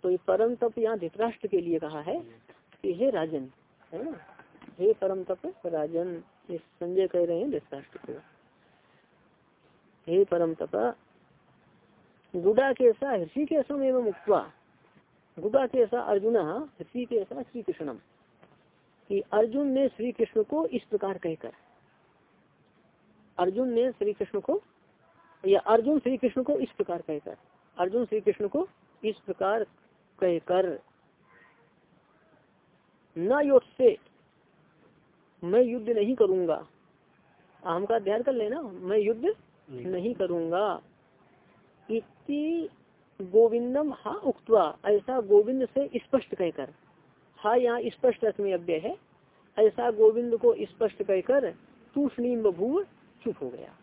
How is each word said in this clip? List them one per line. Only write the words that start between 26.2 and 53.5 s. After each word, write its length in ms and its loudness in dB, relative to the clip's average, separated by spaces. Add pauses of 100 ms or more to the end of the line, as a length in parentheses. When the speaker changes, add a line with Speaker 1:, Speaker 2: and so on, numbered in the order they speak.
Speaker 1:
को 160 0
इस 120 -2
प्रकार 320 -4
कहकर, 340 -8 (420)
अर्जुन 260 0
श्री 160 -2
कृष्ण 280 0
को 200 -2 (360)
इस 140 -2
प्रकार 460 -2 (540)
कहकर, 640 0 (2500)
न 260 2
योत्से, 520 6 (1500)
मैं 180 4
युद्ध 260 -2
नहीं 260 0
करूंगा, 520 2 (1000)
अहम 200 -2
का 100 0
अध्ययन 260 -2
कर 100 0
लेना, 300 -4
मैं 360 -4
युद्ध 260 0
Speaker 2:
नहीं। 640 -8
Speaker 1:
नहीं 280 -4
करूंगा, 680 -2 (1080)
इति 800 -4 (520)
गोविंदम 720 2
हा 180 -10
उक्त्वा, 760 0
ऐसा 360 0
गोविंद 480 4
से 280 -2
स्पष्ट 380 -2
कहकर, 360 -4 (680)
हा 180 0
यहाँ 320 2
स्पष्ट 380 0
अर्थ 160 0
में 140 0
अव्यय 240 -2
है, 180 -6 (600)
ऐसा 320 4
गोविंद 460 4
को 240 4
स्पष्ट 420 -4
कहकर 480 2 (440)
तूष्णीम 480 -2
बभूव, 400 0 (420)
चुप 180 -4
हो 80 -8